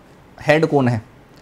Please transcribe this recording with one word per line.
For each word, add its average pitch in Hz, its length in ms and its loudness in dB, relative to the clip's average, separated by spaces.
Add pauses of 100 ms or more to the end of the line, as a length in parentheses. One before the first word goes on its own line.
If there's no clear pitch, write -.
(380)
head 156 280 0
कौन 135 220 0
है, 117 120 -2 (420)